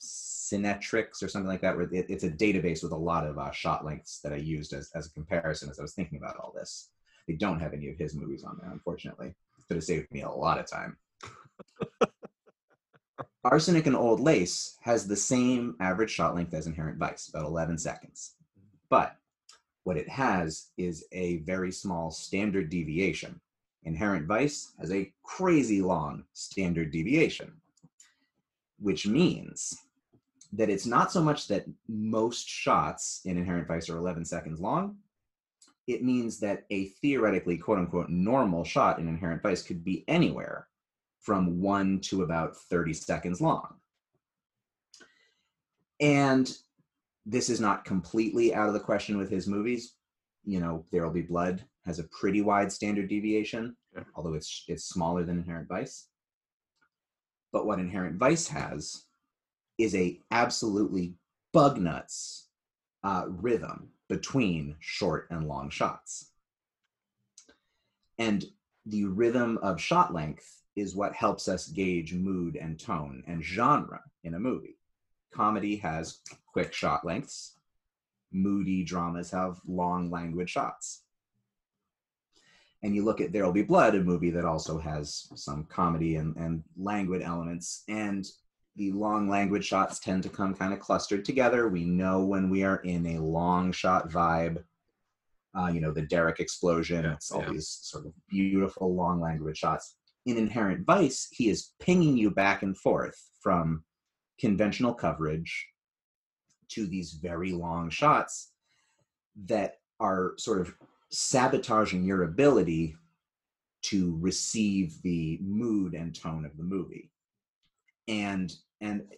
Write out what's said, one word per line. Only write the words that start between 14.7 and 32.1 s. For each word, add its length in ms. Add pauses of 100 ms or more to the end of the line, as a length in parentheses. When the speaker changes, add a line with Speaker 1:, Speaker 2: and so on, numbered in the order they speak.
Speaker 1:
has 260
the 80
same 640
average 320
shot 240
length 180
as 140
Inherent 300
Vice, 320
about 160
eleven 320
seconds. 580 (540)
But 260 (680)
what 140
it 120
has 580 (100)
is 340
a 260
very 340
small 400
standard 580
deviation. 680 (440)
Inherent 440
Vice 520
has 120
a 200 (120)
crazy 580
long 420 (100)
standard 580
deviation, 600 (1200)
which 300
means 680 (800)
that 160
it's 160
not 260
so 120
much 240
that 180 (220)
most 600